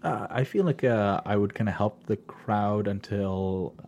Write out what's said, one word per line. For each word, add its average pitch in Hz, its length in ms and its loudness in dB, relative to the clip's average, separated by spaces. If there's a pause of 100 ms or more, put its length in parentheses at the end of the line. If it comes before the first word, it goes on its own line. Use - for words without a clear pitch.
Uh, 110 260 -4
I 131 160 0
feel 196 180 0
like, 147 220 2
uh, 104 400 4
I 104 100 2
would 101 180 2
kinda 107 200 0
help - 320 -2
the 110 100 0
crowd 104 720 -2
until, 95 840 -2 (140)